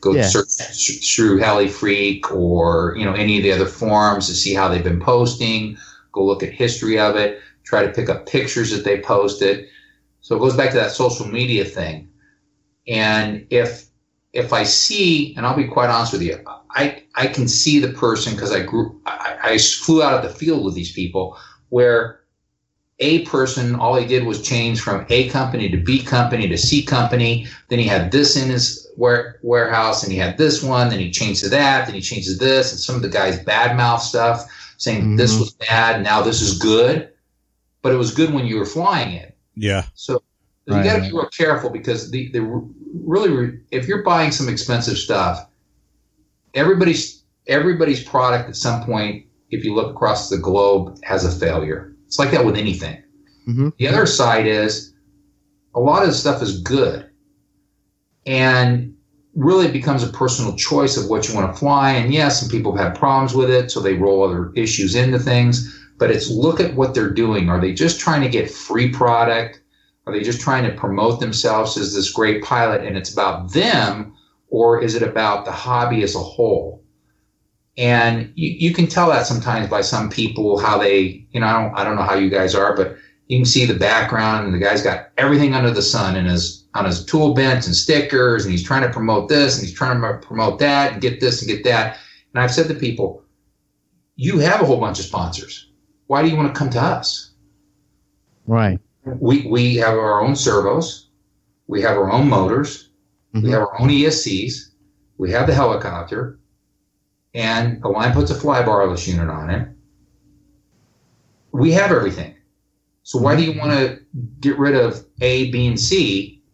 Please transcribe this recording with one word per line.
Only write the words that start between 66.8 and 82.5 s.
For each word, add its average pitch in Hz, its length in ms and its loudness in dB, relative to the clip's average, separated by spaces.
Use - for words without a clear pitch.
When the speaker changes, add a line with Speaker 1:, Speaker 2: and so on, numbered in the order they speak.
Speaker 1:
they're 107 160 0
doing. 104 380 0
Are 87 120 2
they 92 120 0
just 165 280 0
trying 151 220 2
to 131 60 0
get 117 220 0
free 123 400 -2
product? 117 680 2
Are 98 60 -8
they 104 100 -2
just 117 180 -2
trying 123 240 0
to 95 120 -2
promote 110 440 0
themselves 110 560 -2
as 101 180 -4
this 98 180 -2
great 107 320 0
pilot 117 400 0
and 98 120 -6
it's 90 160 -8
about 92 400 -4
them, 113 640 0
or 117 320 4
is 110 140 -2
it 117 80 0
about 104 420 -2
the - 80 -8
hobby 120 520 -2
as 90 100 -2
a 90 60 -4
whole? 87 640 -2
And 117 600 2
you, 165 320 -2
you 170 60 0
can 170 120 4
tell 175 220 2
that - 180 2
sometimes 110 420 -2
by 104 140 -2
some 110 260 -2
people, 104 500 0
how 104 200 0
they, 98 520 0
you 117 100 -4
know, 113 60 0
I 110 60 2
don't, 110 160 -6
I 98 60 -2
don't 107 120 -4
know 98 60 -2
how 98 120 0
you 98 160 2
guys 95 240 0